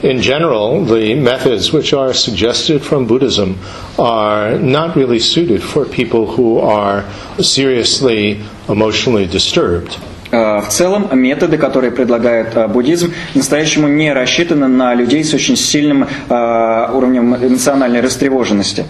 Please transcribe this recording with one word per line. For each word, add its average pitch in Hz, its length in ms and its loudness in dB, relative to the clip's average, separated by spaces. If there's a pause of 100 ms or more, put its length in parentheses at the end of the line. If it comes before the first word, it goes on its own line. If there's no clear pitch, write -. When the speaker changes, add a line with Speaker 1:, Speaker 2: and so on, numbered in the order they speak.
Speaker 1:
In 131 160 0
general, 135 640 0
the 110 300 2
methods 127 560 0
which 151 220 0
are 135 200 0
suggested 120 720 -2
from 135 240 -2
Buddhism 107 480 0 (420)
are 110 600 0
not 160 360 0
really 120 240 2
suited 120 440 0
for 143 220 -2
people 113 500 -2
who 117 240 2
are 101 460 0 (340)
seriously 117 1000 0 (260)
emotionally 107 580 0
disturbed. 92 720 -2 (340)
Speaker 2:
Э, 107 280 2
в 101 100 -6
целом, 196 440 0
методы, 147 440 2
которые 131 340 0
предлагает, 117 640 0
э, 113 120 2
буддизм, 156 460 0 (200)
по-настоящему 151 540 0
не 151 240 2
рассчитаны 139 560 0
на 127 260 2
людей 120 300 2
с 156 100 -2
очень 131 220 0
сильным, 147 480 0
э, 117 880 0
уровнем 123 420 2
эмоциональной 123 680 0
растревоженности. 123 880 0